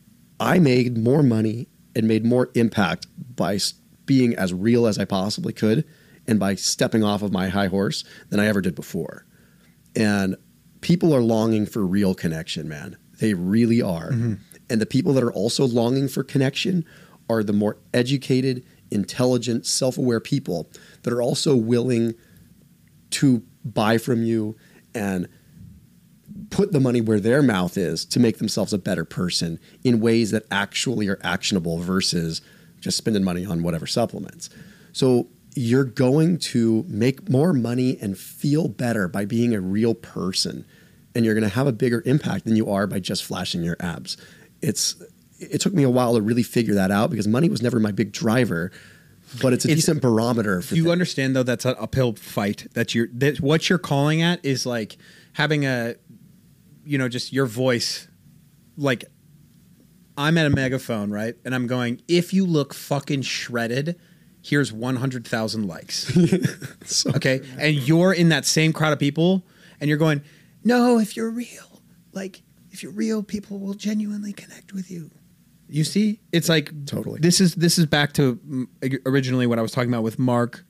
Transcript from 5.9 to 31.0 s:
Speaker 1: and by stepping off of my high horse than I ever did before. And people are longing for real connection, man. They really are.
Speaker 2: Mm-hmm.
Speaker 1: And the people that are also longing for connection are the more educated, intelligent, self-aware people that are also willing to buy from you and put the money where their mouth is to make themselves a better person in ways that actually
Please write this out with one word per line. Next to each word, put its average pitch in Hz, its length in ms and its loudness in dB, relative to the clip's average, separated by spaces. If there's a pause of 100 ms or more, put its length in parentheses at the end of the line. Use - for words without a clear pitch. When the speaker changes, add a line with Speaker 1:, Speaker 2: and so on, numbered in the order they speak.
Speaker 1:
and 110 140 2
by 98 160 0
stepping 113 480 0
off 104 180 0
of 101 120 -4
my 95 160 0
high 101 180 0
horse 98 380 -2 (240)
than 104 100 0
I 104 60 4
ever 104 160 2
did 90 140 -2
before. - 500 -10 (680)
And 101 440 2 (420)
people 151 340 4
are 131 80 4
longing 113 440 2
for 101 200 -4
real 95 300 2
connection, 80 540 -6
man. - 260 -12 (240)
They 110 140 2
really 110 480 2
are. 85 300 -4
Speaker 2:
Mm-hmm. 117 220 -2 (360)
Speaker 1:
And 113 120 0
the 110 40 0
people 135 280 0
that 131 100 4
are 117 80 0
also 120 340 0
longing 123 420 2
for 113 160 -4
connection 143 640 0 (440)
are 113 140 2
the 104 100 -2
more 104 240 0 (160)
educated, 127 720 0 (240)
intelligent, 120 760 0
self-aware 127 540 0
people 101 500 -4 (340)
that 120 100 -2
are 120 80 0
also 143 340 2
willing 117 600 2 (960)
to 127 320 2 (200)
buy 110 360 0
from 117 240 -2
you 110 340 -2 (360)
and 98 360 -4 (1200)
put 190 220 0
the 151 80 4
money 123 200 2
where 110 200 2
their 117 220 4
mouth 95 360 2
is 82 280 -2
to - 140 0
make 117 200 4
themselves 104 340 -2
a 104 40 2
better 90 280 -2
person 85 540 -4 (240)
in 120 160 4
ways 113 320 2
that 107 200 -2
actually 101 560 -2